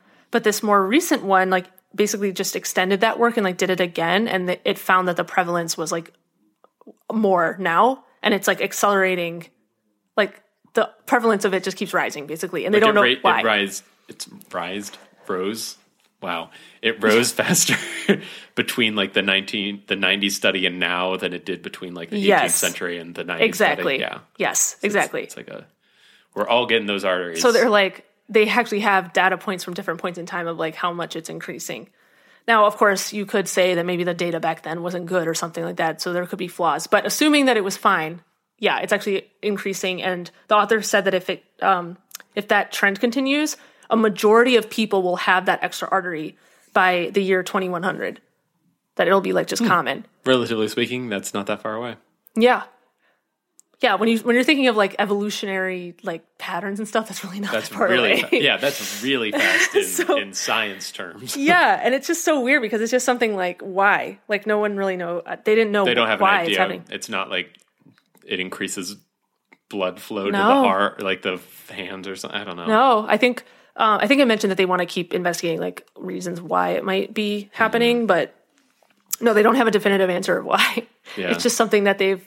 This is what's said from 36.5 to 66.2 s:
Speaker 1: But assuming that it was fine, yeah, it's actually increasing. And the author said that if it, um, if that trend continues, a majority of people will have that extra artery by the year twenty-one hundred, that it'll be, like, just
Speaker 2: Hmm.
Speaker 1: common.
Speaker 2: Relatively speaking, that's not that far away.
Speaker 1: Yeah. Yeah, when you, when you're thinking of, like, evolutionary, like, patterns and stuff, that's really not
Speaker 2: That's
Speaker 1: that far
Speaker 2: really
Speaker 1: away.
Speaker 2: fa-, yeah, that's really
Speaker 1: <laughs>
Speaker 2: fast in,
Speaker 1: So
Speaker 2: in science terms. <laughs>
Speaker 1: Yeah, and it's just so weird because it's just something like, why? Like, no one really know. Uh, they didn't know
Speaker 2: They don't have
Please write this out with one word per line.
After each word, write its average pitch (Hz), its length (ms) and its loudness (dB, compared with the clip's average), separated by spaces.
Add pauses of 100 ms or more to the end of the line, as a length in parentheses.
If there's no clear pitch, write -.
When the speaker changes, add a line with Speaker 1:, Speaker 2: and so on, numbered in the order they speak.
Speaker 1:
But 202 180 2
assuming 294 400 4
that 247 120 4
it 190 80 0
was 190 100 -4
fine, 170 460 0 (380)
yeah, 170 200 2
it's 196 140 0
actually 196 360 -2 (120)
increasing. 190 600 -4
And 180 300 -6 (160)
the 214 80 4
author 208 260 4
said 202 220 2
that 190 100 0
if 185 160 -2
it, 175 140 -6 (180)
um, 180 360 0 (360)
if 208 140 -6
that 202 240 2
trend 196 300 0
continues, 277 560 0 (320)
a 220 80 2
majority 220 580 4
of 214 140 2
people 202 340 0
will 180 140 0
have 185 280 2
that 185 180 0
extra - 280 -6
artery 170 460 -4 (360)
by 180 400 2
the 202 80 2
year 185 220 2
twenty-one 180 400 -4
hundred, 165 360 -4 (760)
that 185 120 2
it'll 196 140 4
be, 185 120 -2
like, 175 140 0
just 196 140 -4
Speaker 2:
Hmm. 233 60 2
Speaker 1:
common. 165 380 0 (200)
Speaker 2:
Relatively 113 420 2
speaking, 120 420 -4
that's 98 240 -6
not 98 140 -4
that 104 140 -4
far 110 140 -6
away. 117 200 -10 (400)
Speaker 1:
Yeah. 233 280 4 (1200)
Yeah, 226 140 4
when 208 120 2
you, 226 120 4
when 233 160 2
you're 247 100 4
thinking 277 220 4
of, 226 100 2
like, 196 200 2
evolutionary, 190 1080 -4
like, 165 200 -8 (140)
patterns 196 420 -6
and 214 80 -6
stuff, 220 220 -2
that's 190 160 -12
really 190 160 -10
not 202 100 -6
Speaker 2:
That's 110 160 -2
Speaker 1:
that - 80 -12
far - 140 2
Speaker 2:
really 120 320 4
Speaker 1:
away. - 80 -
Speaker 2:
fa-, 254 120 2
yeah, 131 140 4
that's 101 480 -2
really 123 280 0
Speaker 1:
<laughs> - 20 -8
Speaker 2:
fast - 420 2
in, 403 80 4
Speaker 1:
So 339 340 -2
Speaker 2:
in 202 160 -6
science 107 580 -4
terms. 101 460 -12
<laughs> - 0 -
Speaker 1:
Yeah, 285 460 4
and 240 100 2
it's 277 140 -2
just 330 160 -2
so 311 160 2
weird 262 220 2
because 214 180 -2
it's 226 120 -2
just 254 140 2
something 233 300 2
like, 180 260 -4
why? 190 580 0 (100)
Like, 202 180 -2
no 214 100 2
one 208 200 0
really 190 180 -2
know. 175 240 -6
Uh, - 240 -10
they 214 100 4
didn't 220 200 2
know 208 100 4
Speaker 2:
They 190 120 4
don't 117 120 4
have 110 140 2